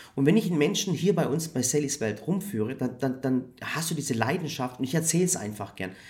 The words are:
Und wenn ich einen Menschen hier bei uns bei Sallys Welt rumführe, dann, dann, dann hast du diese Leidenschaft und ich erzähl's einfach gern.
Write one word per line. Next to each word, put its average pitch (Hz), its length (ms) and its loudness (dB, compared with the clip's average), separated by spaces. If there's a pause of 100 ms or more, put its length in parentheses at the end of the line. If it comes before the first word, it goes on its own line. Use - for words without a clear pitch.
(160)
Und 139 100 2
wenn 160 100 8
ich 214 140 4
einen 170 80 2
Menschen 165 380 2
hier 180 180 4
bei 160 140 2
uns 160 220 -2
bei 131 120 -2
Sallys 147 400 0
Welt 107 240 -2
rumführe, 143 480 -2
dann, 127 240 -4
dann, 127 240 -2
dann 127 240 2 (160)
hast 160 300 -4
du - 40 -2
diese 131 200 -2
Leidenschaft 131 640 -2
und 135 60 -2
ich 131 100 0
erzähl's 170 400 2
einfach 104 400 -6
gern. 92 160 -6 (180)